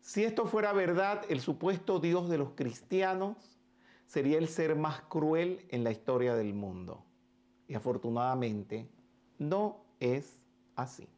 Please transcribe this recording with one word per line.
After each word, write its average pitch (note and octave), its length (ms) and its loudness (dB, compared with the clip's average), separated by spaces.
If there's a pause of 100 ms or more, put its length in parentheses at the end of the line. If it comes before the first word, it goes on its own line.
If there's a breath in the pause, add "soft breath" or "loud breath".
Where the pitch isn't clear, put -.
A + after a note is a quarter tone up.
Si - 240 0
esto A3 220 0
fuera G#3 260 2
verdad, G3 560 2
el C#3 120 0
supuesto F#3 580 0
Dios F3 320 2
de E3 80 2
los C3+ 140 -2
cristianos F#3+ 1040 -2 (480 soft breath)
sería C#3+ 320 2
el D#3+ 100 2
ser D#3+ 280 2
más D3+ 240 -2
cruel E3 720 0
en A#2+ 120 -2
la A#2 80 2
historia B2 440 2
del G#2+ 200 0
mundo. F#2 500 -8 (640)
Y - 80 -10
afortunadamente A#2 1120 -2 (520)
no G3 440 -2 (160)
es B2+ 400 -2 (380)
así. - 420 -8